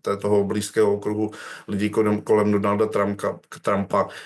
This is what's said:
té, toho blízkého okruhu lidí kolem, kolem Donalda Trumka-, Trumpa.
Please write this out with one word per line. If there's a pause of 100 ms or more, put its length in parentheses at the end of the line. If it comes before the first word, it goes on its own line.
té,
toho
blízkého
okruhu (360)
lidí
kolem,
kolem
Donalda
Trumka-, (220)
Trumpa. (180)